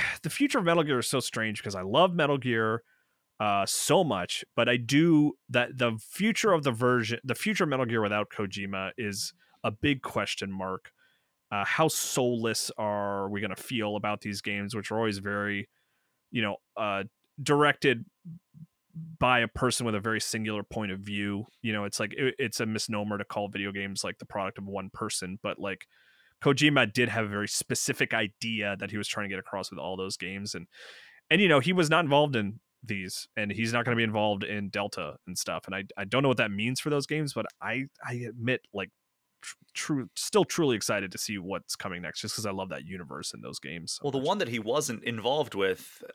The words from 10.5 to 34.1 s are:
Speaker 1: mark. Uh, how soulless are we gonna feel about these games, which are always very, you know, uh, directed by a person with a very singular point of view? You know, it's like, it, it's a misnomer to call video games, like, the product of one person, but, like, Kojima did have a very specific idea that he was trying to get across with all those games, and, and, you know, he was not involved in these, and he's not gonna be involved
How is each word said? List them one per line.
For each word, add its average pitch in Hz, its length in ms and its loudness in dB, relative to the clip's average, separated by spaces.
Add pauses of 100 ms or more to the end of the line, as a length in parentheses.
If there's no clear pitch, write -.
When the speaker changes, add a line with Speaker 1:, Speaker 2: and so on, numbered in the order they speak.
Speaker 1:
mark. 95 400 -6 (600)
Uh, 101 120 0
how 160 240 2
soulless 120 920 0
are 101 520 -2
we 101 120 -2
gonna 95 140 -6
feel 104 400 -4
about 104 260 -2
these 101 200 -4
games, 101 340 -4
which 101 160 -6
are 110 60 2
always 110 200 2
very, 101 500 -2 (640)
you 120 100 0
know, 101 160 -2 (180)
uh, 101 280 -2 (380)
directed 143 640 4 (880)
by 123 460 2
a 113 80 2
person 123 380 0
with 110 80 0
a 101 60 -2
very 110 200 -2
singular 107 420 -4
point 104 300 -6
of 95 80 -6
view? 101 460 -4 (160)
You 110 100 -2
know, 104 120 -2
it's - 160 -4
like, 107 140 -4
it, 131 240 -2
it's 120 220 -2
a 113 60 0
misnomer 104 520 -2
to 101 60 -6
call 104 240 -4
video 98 240 -4
games, 98 320 -6
like, 92 140 -6
the - 80 -16
product 98 320 -4
of 98 80 -10
one 95 240 -6
person, 98 520 -6
but, - 160 -4
like, 95 280 -6 (560)
Kojima 139 500 6
did 120 180 4
have 110 160 0
a - 20 -4
very 104 200 -2
specific - 680 -2
idea 107 640 -2
that 98 140 -6
he 110 60 -4
was 101 100 -4
trying 104 200 -4
to 98 60 -6
get 95 60 -4
across 95 300 -6
with 90 100 -12
all 90 160 -4
those 95 220 -4
games, 98 360 -6
and, 87 140 -10 (640)
and, 165 120 8
you 196 60 8
know, 147 120 8
he 151 140 4
was 170 160 4
not 165 140 6
involved 143 320 6
in 107 240 0 (240)
these, 95 520 -6
and 104 160 0
he's 113 200 0
not 120 140 2
gonna 123 100 2
be 117 80 4
involved 107 400 2